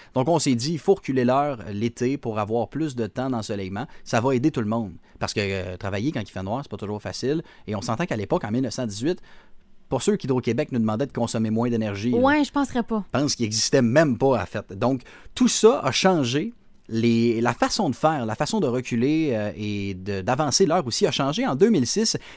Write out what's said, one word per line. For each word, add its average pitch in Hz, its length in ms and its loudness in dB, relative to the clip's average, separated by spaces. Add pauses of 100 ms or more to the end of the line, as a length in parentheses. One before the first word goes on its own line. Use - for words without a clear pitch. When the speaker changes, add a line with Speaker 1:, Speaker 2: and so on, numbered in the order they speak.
(160)
Speaker 1:
Donc, 131 120 2
on 165 100 4
s'est 139 180 2
dit, 131 180 -2
il 151 60 -4
faut 196 160 4
reculer 131 280 0
l'heure, 135 420 2
euh, 104 60 -10
l'été 120 460 -2
pour 110 220 -4
avoir 107 280 -2
plus 147 260 -4
de 117 140 -2
temps 127 220 -4
d'ensoleillement. 104 580 -4 (160)
Ça - 160 0
va 131 160 2
aider 135 160 2
tout 131 100 -2
le 107 60 -2
monde. 110 240 -2 (260)
Parce - 160 -6
que, 113 80 -2
euh, 92 360 -2
travailler 101 340 -2
quand 131 100 -4
il 101 80 -10
fait 95 140 -8
noir, 107 200 -4
c'est - 60 -16
pas 104 80 -10
toujours 104 240 -6
facile. 131 400 -2 (260)
Et 104 80 -4
on 98 60 -4
s'entend 117 240 -2
qu'à 135 120 -4
l'époque, 104 260 -2
en 107 80 -4
mille 127 120 0
neuf 120 100 -4
cent 127 120 -4
dix-huit, 113 360 -4 (680)
pas 135 100 0
sûr 208 180 2
qu'Hydro-Québec 127 540 0
nous 123 80 0
demandait 110 260 2
de - 60 -10
consommer 113 400 -2
moins 113 180 2
d'énergie, 110 420 -2
là. - 60 2
Speaker 2:
Ouais, 277 260 4
je - 80 -4
penserais 262 320 -2
pas. 214 200 -4 (100)
Speaker 1:
Je 127 60 2
pense 143 160 0
qu'il 117 100 -2
existait 110 380 2
même 127 340 4
pas, 131 240 2
en 98 40 -4
fait. - 280 -10
Donc, 120 280 -2 (340)
tout 247 120 4
ça 226 360 6
a 135 80 0
changé 160 600 2 (340)
les, 113 540 2
la 120 120 2
façon 214 360 0
de 117 60 -2
faire, 156 300 2
la 110 100 -2
façon 208 240 -2
de 165 80 2
reculer, 127 680 0
euh, 104 220 -2
et 101 400 -4
de, 95 260 -6
d'avancer 131 440 2
l'heure 160 200 2
aussi 123 220 0
a 151 40 2
changé. 156 340 -2
En 165 100 0
deux 190 140 6
mille 143 180 4
six, 214 300 0 (200)